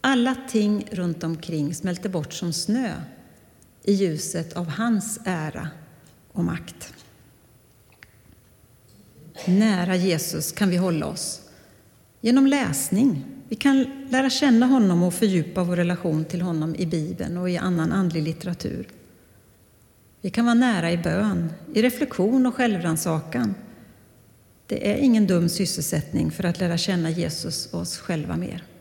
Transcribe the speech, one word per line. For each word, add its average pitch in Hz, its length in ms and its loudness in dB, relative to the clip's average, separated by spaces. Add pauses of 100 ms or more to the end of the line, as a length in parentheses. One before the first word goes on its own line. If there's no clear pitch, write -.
Alla 254 340 2 (140)
ting 208 420 2
runt 175 320 -4
omkring 160 520 -4
smälter 185 340 -4
bort 160 240 -4
som 170 200 -4
snö 220 400 -2 (880)
i 202 100 4
ljuset 170 600 -2
av 175 140 -4
hans 208 580 -2
ära 160 440 -4 (640)
och 175 120 -2
makt." - 500 -6 (2500)
Nära 185 500 2
Jesus 165 560 -2
kan 196 180 0
vi 175 80 2
hålla 175 280 0
oss - 360 -8 (800)
genom 262 260 6
läsning. 214 800 2 (240)
Vi 226 60 -4
kan 269 540 2
lära 262 200 2
känna 247 360 6
honom 202 380 6
och 175 100 2
fördjupa 185 500 0
vår 175 120 0
relation 170 500 0
till 175 160 -4
honom 160 340 -2
i 185 100 -2
Bibeln 170 520 -4
och 180 120 -2
i 175 80 -2
annan 170 340 0
andlig 170 320 0
litteratur. - 640 -6 (1300)
Vi 190 80 -4
kan 233 160 0
vara 240 100 4
nära 208 360 4
i 175 60 0
bön, 170 560 0 (200)
i 220 80 2
reflektion 254 640 2
och 240 100 0
självrannsakan. 165 1000 0 (1120)
Det - 240 -2
är - 60 0
ingen 220 300 4
dum 170 220 4
sysselsättning 160 840 -2
för 180 120 -8
att 175 160 0
lära 170 180 0
känna 170 320 0
Jesus 165 640 -6
och 170 60 -4
oss 170 180 -6
själva 156 380 -4
mer. 175 280 -6 (180)